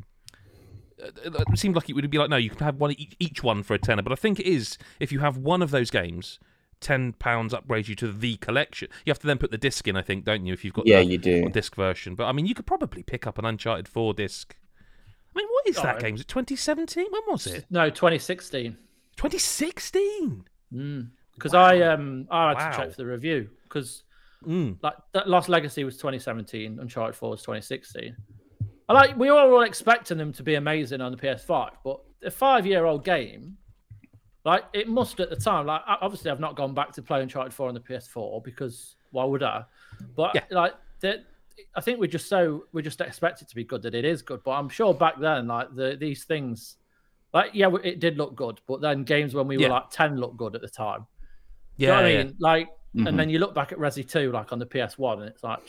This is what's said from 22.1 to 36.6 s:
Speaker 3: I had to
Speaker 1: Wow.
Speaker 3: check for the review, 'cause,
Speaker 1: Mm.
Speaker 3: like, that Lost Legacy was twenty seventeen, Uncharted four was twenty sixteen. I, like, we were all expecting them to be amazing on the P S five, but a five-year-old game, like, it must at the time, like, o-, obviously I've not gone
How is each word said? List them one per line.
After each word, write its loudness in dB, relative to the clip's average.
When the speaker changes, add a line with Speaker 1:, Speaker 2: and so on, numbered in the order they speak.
Speaker 3:
I 2
had 4
to -2
Speaker 1:
Wow. -4
Speaker 3:
check -4
for -18
the -8
review, -4
'cause, -10
Speaker 1:
Mm. -2
Speaker 3:
like, -2
that 0
Lost 4
Legacy 2
was -6
twenty -4
seventeen, -8
Uncharted -6
four -8
was -10
twenty -8
sixteen. -12
I, 6
like, 8
we 6
were 10
all 10
expecting 2
them -4
to -16
be 2
amazing -2
on -6
the -10
P -2
S -4
five, 0
but -6
a -8
five-year-old 2
game, -4
like, 4
it -4
must 0
at -2
the -8
time, 2
like, -2
o-, 2
obviously -4
I've -4
not -6
gone -4